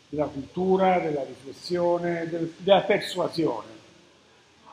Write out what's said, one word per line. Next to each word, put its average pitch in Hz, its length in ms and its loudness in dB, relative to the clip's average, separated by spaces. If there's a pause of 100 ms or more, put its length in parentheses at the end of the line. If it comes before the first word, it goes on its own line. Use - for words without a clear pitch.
della 147 160 -2
cultura, 185 760 2
della 147 240 -2
riflessione, 170 1040 -2
del, 165 300 -6
della 185 240 6
persuasione. 151 920 -2 (960)